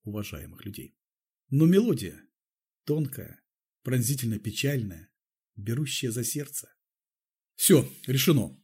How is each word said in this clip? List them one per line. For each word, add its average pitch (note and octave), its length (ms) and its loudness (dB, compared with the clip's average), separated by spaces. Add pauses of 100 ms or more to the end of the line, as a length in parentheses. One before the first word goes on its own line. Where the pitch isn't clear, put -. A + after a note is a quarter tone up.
уважаемых G#2 600 -10
людей. - 320 -16 (540)
Но C#3+ 160 6
мелодия E3+ 560 4 (640)
тонкая, - 580 -4 (400)
пронзительно A#2+ 560 -2
печальная, A2 720 -6 (460)
берущая A#2+ 540 -4
за A#2 140 -4
сердце. - 440 -8 (840)
Все, - 340 6 (180)
решено. C3 580 2